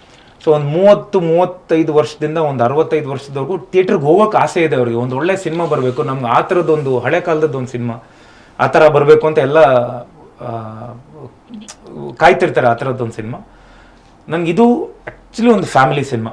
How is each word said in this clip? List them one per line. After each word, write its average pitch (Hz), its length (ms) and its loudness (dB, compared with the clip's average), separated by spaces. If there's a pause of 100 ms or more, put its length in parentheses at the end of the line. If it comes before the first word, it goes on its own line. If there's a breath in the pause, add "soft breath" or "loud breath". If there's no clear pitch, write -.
(460 soft breath)
So 160 60 2
ಒಂದು 147 140 2
ಮೂವತ್ತು, 190 560 2
ಮೂವತ್ತೈದು 165 720 0
ವರ್ಷದಿಂದ 151 440 -2
ಒಂದು 139 260 0
ಅರವತ್ತೈದು 147 460 0
ವರ್ಷದವರೆಗೂ 139 480 -8
ಥಿಯೇಟರ್‌ಗೆ 185 480 -2
ಹೋಗೋಕೆ 202 320 4
ಆಸೆ 151 260 0
ಇದೆ 151 120 0
ಅವ್ರಿಗೆ, 120 220 0
ಒಂದು 127 200 -4
ಒಳ್ಳೆ 180 200 -2
ಸಿನಿಮಾ 170 280 -4
ಬರ್ಬೇಕು, 135 380 -2
ನಮ್ಗೆ 135 220 -6
ಆ 127 160 2
ಥರದ್ದೊಂದು 156 580 0
ಹಳೆ 143 220 -2
ಕಾಲದದ್ದು 156 360 -2
ಒಂದು 127 120 -8
ಸಿನಿಮಾ 117 340 -8 (560 loud breath)
ಆ 131 80 2
ಥರ 156 200 6
ಬರ್ಬೇಕು 147 400 6
ಅಂತ 156 100 0
ಎಲ್ಲ, 143 200 2 (840)
ಆ, 113 500 -12 (1300)
ಕಾಯ್ತಿರ್ತಾರೆ 160 500 2
ಆ 117 60 2
ಥರದ್ದೊಂದು 120 400 -6
ಸಿನಿಮಾ. 117 260 -12 (880 soft breath)
ನನ್ಗಿದು 175 680 0 (120)
actually - 460 0
ಒಂದು 185 120 0
ಫ್ಯಾಮಿಲಿ 139 380 0
ಸಿನಿಮಾ, 117 300 -6